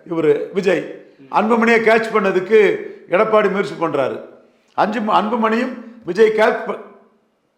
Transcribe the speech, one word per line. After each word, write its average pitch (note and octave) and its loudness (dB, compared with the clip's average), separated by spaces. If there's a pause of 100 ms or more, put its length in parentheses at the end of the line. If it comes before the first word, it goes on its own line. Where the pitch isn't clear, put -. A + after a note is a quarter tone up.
இவரு D#3 0
விஜய். F3+ -2 (280)
அன்புமணியை A3+ 2
கேட்ச் A3+ 2
பண்ணதுக்கு G3 2 (340)
எடப்பாடி G#3 2
முயற்சி F#3+ -4
பண்றாரு. C#3 -2 (540)
அஞ்சு G3+ -2
ம-, G#3 -2
அன்புமணியும் A3 -2 (320)
விஜய் G#3+ 2
கேப்-, A3 -2 (800)